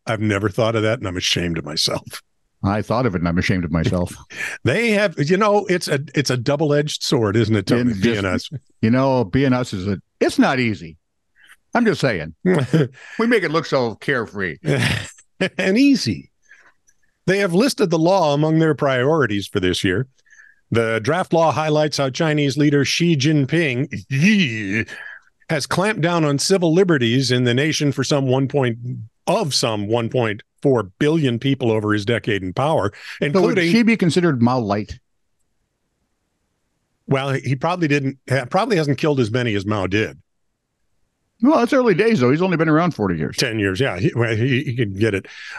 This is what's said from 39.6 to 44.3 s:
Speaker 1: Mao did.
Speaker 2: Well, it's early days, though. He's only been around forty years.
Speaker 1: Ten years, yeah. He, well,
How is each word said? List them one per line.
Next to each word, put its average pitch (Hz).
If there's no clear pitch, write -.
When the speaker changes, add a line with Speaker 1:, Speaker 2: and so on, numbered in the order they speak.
Speaker 1:
Mao 104
did. 90
Speaker 2:
Well, 262
it's 247
early 254
days, 202
though. 123
He's 156
only 185
been 160
around 160
forty 95
years. 76
Speaker 1:
Ten 113
years, 98
yeah. 113
He, 110
well, 117